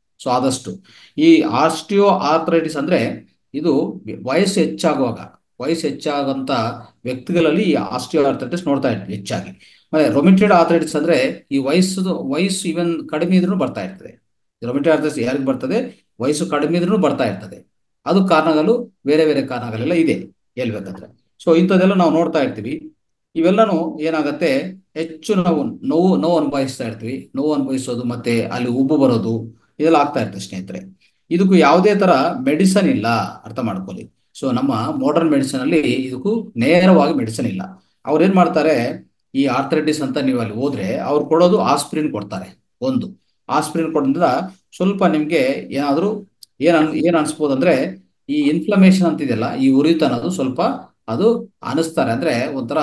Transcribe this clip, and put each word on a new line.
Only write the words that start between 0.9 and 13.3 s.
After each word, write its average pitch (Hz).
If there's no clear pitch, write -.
ಈ 156
ಆಸ್ಟಿಯೋ 160
ಆರ್ಥರೈಟಿಸ್ 160
ಅಂದ್ರೆ 139
ಇದು 156
ವಯಸ್ಸು 175
ಹೆಚ್ಚಾಗುವಾಗ, 139
ವಯಸ್ಸು 160
ಹೆಚ್ಚಾಗಂತ 135
ವ್ಯಕ್ತಿಗಳಲ್ಲಿ 160
ಈ 175
ಆಸ್ಟಿಯೋ 131
ಆರ್ಥರೈಟಿಸ್ 135
ನೋಡ್ತಾ 139
ಇರ್ತೀವಿ 95
ಹೆಚ್ಚಾಗಿ. 92
ಮತ್ತೆ 151
rheumatoid 180
arthritis 165
ಅಂದ್ರೆ 143
ಈ 139
ವಯಸ್ಸು, 175
ವಯಸ್ಸು 185
even 170
ಕಡಿಮೆ 175